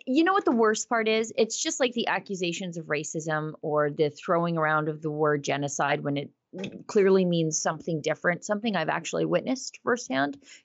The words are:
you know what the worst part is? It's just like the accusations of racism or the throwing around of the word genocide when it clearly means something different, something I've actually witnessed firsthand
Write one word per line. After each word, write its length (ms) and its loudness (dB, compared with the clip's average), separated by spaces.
you 180 4
know 100 4
what 100 2
the 80 4
worst 380 2
part 180 2
is? 280 0
It's 240 0
just 200 -2
like 140 0
the 140 0
accusations 680 -4
of 100 -8
racism 760 -4
or 280 2
the 200 0
throwing 480 0
around 320 2
of 120 -8
the 80 -4
word 320 2
genocide 640 -2
when 140 -2
it 120 -8
clearly 360 4
means 380 0
something 400 -4
different, 420 -2
something 320 -2
I've 140 0
actually 340 -2
witnessed 600 -2
firsthand 520 -2